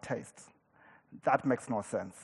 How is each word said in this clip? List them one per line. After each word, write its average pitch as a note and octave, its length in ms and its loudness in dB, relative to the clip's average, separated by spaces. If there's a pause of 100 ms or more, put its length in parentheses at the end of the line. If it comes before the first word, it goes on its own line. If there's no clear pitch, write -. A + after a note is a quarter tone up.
taste. - 380 -6 (840)
That C#3 220 4
makes B2+ 240 2
no G#2+ 140 0
sense. G2 400 -4